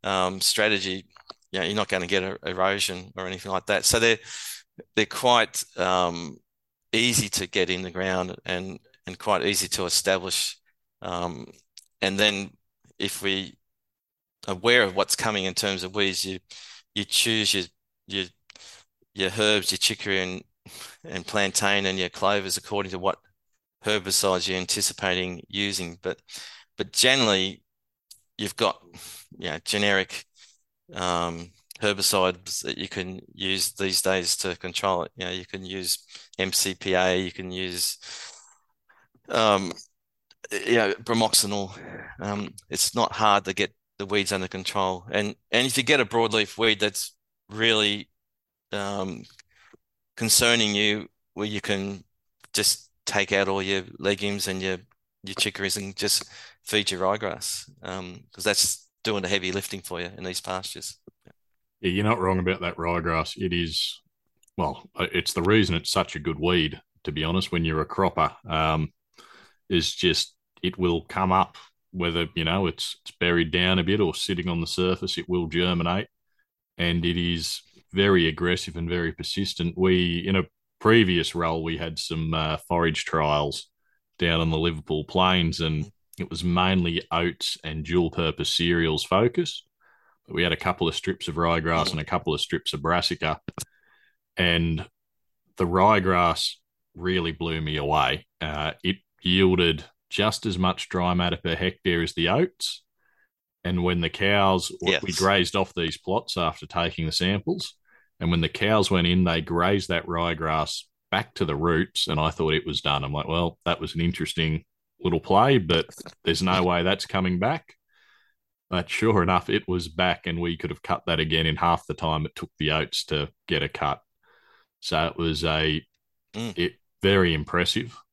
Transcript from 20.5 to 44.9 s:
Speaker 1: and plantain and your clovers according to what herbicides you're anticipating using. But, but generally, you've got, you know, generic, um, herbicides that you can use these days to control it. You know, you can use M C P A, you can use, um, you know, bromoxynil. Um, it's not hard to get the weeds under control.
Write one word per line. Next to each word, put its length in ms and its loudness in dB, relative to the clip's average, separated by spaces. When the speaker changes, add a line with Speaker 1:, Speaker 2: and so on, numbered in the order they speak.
Speaker 1:
and 220 -10
plantain 600 2
and 120 -2
your 100 -2
clovers 480 -2
according 340 -6
to 80 -8
what 200 -2
herbicides 640 0
you're 100 -2
anticipating 920 -2
using. 540 -6
But, 180 -6
but 160 -6
generally, 720 2
you've 180 -6
got, 240 0
you 120 -8
know, 140 -6
generic, 600 0
um, 580 -4
herbicides 800 0
that 160 -6
you 100 -8
can 320 -8
use 380 -2
these 280 -2
days 380 0
to 180 -4
control 460 -2
it. 120 -10
You 120 -8
know, 40 -6
you 140 -8
can 200 -12
use 340 -4
M 140 0
C 220 0
P 200 -2
A, 260 4
you 120 -6
can 180 -10
use, 480 -6
um, 440 4
you 260 0
know, 180 2
bromoxynil. 840 0
Um, 340 -6
it's 240 -2
not 180 2
hard 320 4
to 80 -4
get 220 -2
the 80 -6
weeds 260 0
under 160 -2
control. 640 -4